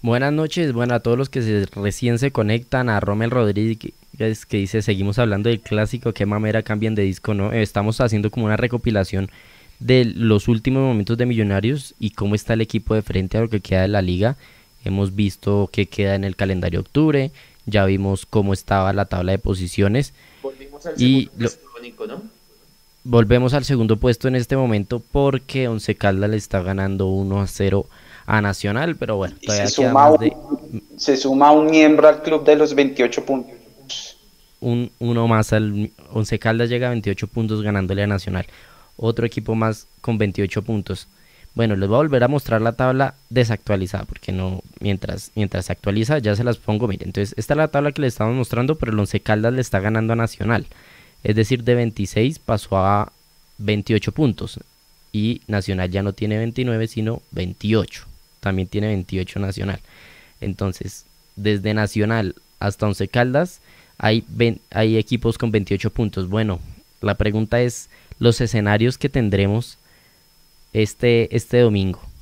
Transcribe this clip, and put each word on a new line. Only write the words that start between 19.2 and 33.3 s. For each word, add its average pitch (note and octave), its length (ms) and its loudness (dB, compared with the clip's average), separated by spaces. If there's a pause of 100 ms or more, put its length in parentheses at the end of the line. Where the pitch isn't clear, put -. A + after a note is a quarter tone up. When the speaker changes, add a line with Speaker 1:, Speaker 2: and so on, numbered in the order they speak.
Speaker 1:
de G2 80 0
posiciones. G2+ 760 0 (280)
Speaker 2:
Volvimos C#3 420 -14
al D#3 160 -8
Speaker 1:
Y C3 260 4
Speaker 2:
segundo G#2 180 -8
Speaker 1:
lo A2+ 40 0
Speaker 2:
puesto, - 320 -12
Nico, A#2 280 -14
¿no? D#3+ 140 -12 (840)
Speaker 1:
Volvemos A#2+ 500 4
al C3+ 100 0
segundo A2+ 340 2
puesto B2 280 0
en B2+ 80 0
este B2+ 220 0
momento A#2 440 0 (120)
porque C3+ 560 0
Once A2 260 -4
Caldas G2+ 360 0
le A2 60 0
está G2+ 240 -2
ganando F#2+ 460 -2
uno G2 340 0
a G2 60 0
cero G2 400 0 (380)
a G#2+ 160 2
Nacional, G#2 540 -2
pero - 220 -4
bueno, F#2 240 -4
Speaker 3:
Y - 60 -14
Speaker 1:
todavía G#2 200 -2
Speaker 3:
se G#2 80 -2
Speaker 1:
queda C3 140 2
Speaker 3:
suma C#3 220 8
Speaker 1:
más D#3 100 6
de A2+ 80 2
Speaker 3:
un, - 540 -8 (140)
se C#3 200 0
suma C3+ 340 6
un D3+ 160 8
miembro D#3 400 8
al D3+ 160 8
club D#3 220 0
de D3 100 8
los D3+ 180 4
veintiocho C3+ 520 0
puntos. - 920 -8 (440)